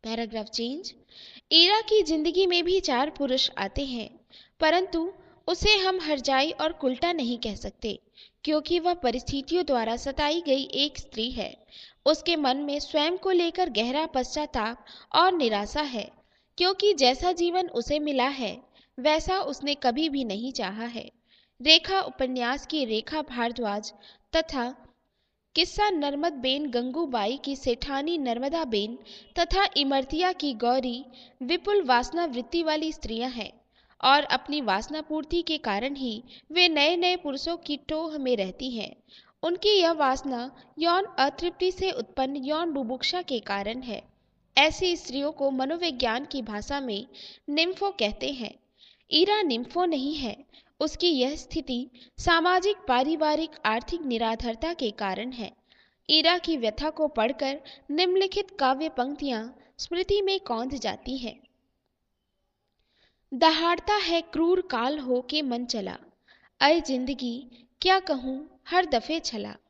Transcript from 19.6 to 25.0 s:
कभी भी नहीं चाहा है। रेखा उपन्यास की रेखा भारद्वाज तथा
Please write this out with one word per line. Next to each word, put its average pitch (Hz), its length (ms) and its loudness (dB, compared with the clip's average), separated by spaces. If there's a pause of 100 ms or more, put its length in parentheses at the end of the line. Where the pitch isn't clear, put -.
कभी 277 340 0
भी 277 160 -2
नहीं 226 280 -6
चाहा 220 340 -6
है। 233 240 -12 (520)
रेखा 330 380 8
उपन्यास 254 680 -2
की 302 180 -2
रेखा 220 380 -2
भारद्वाज 233 680 -4 (440)
तथा 277 520 -2 (680)